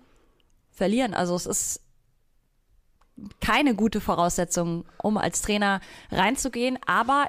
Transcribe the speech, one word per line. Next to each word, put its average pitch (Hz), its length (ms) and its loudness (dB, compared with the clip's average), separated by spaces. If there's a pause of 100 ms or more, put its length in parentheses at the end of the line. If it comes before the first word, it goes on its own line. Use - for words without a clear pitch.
(760)
verlieren. 214 380 0
Also 175 220 0
es 180 100 -4
ist - 360 -4 (1600)
keine 247 340 4
gute 208 260 0
Voraussetzung, 175 840 0 (120)
um 214 200 0
als - 260 -2
Trainer 202 380 0 (300)
reinzugehen. 240 760 0
Aber 233 420 2